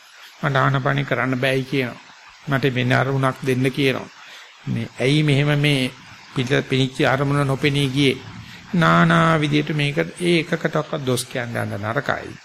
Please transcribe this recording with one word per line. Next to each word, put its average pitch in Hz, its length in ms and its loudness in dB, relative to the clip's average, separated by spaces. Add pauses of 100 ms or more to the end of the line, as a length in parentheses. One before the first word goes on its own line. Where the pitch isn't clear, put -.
(400)
මට 143 160 -2
ආනපන 139 500 2
කරන්න 127 320 0
බෑයි 131 280 0
කියනවා. 131 360 -4 (440)
මට 139 260 0
වෙන 123 220 0
අරමුණක් 131 480 0
දෙන්න 131 300 0
කියනවා. 135 380 -2 (540)
මේ 117 320 -6
ඇයි 143 280 2
මෙහෙම 147 340 2
මේ 143 340 2 (380)
පිට, 131 220 -4 (120)
පිනිච්ච 131 400 0
අරමුණ 139 440 0
නොපෙනී 139 420 0
ගියේ? 131 280 2 (540)
නානා 165 680 4
විදියට 147 320 0
මේක 147 260 -2
ඒ 170 400 0
එකකටවත් 156 640 -4
දොස් 127 240 -2
කියන්න 120 300 -6
යන්න 110 200 -4
නරකයි. 107 540 -4 (160)